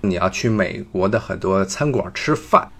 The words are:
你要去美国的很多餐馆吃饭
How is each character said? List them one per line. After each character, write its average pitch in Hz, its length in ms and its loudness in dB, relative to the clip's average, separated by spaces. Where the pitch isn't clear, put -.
你 95 140 0
要 92 160 0
去 - 180 -2
美 104 420 0
国 95 160 0
的 104 120 2
很 92 180 -6
多 95 260 2
餐 147 280 -2
馆 95 240 -2
吃 147 200 0
饭 - 320 2